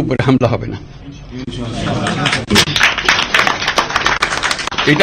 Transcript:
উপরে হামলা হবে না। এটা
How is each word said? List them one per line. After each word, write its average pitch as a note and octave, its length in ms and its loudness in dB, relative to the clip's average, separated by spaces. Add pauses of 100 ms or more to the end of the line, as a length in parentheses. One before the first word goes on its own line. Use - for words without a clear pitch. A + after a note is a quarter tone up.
উপরে B2 240 0
হামলা B2+ 260 6
হবে - 200 -2
না। G2+ 60 -8 (4000)
এটা D3 100 6